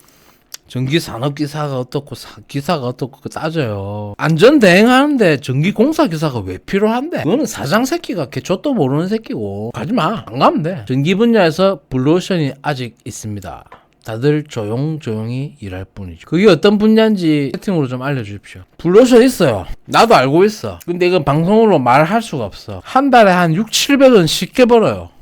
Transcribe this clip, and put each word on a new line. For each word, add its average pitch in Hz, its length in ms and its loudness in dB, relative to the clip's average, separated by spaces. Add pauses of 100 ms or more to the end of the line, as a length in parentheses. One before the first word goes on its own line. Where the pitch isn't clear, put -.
(680)
전기 131 320 -2
산업 139 360 -6
기사가 147 440 -6
어떻고, 139 360 -8
사-, - 320 -20
기사가 143 400 -4
어떻고, 123 340 -8
그 - 80 -14
따져요. 104 880 -6
안전 165 400 4
대행하는데 220 800 4
전기 135 340 -2
공사 285 360 0
기사가 160 320 -4
왜 92 180 -8
필요한데? 233 640 -2
그거는 247 240 0
사장 208 400 -2
새끼가 254 460 -6
걔 131 100 -8
족도 196 320 -4
모르는 151 340 0
새끼고. 117 680 -8
가지 175 180 -6
마. 185 320 -2
안 113 140 -10
가면 226 240 2
돼. 156 240 -8
전기 139 260 0
분야에서 190 680 2 (100)
블루오션이 151 640 0 (100)
아직 127 320 -6 (100)
있습니다. 104 580 -12 (400)
다들 143 420 -2
조용조용히 123 1120 -6
일할 95 260 -12
뿐이죠. 90 420 -16
그게 180 200 2
어떤 202 300 4
분야인지 196 800 2
채팅으로 175 320 -2
좀 123 140 -8
알려주십시오. 104 600 -8 (160)
블루오션 226 460 6
있어요. 135 420 0 (200)
나도 196 300 4
알고 147 300 4
있어. 113 400 -6
근데 175 220 -2
이건 180 160 0
방송으로 180 560 2
말할 151 420 2
수가 147 240 -8
없어. 95 380 -14
한 277 280 0
달에 220 200 6
한 175 220 2
육칠백 254 600 2
원 185 140 6
쉽게 - 380 0
벌어요. 160 440 0 (120)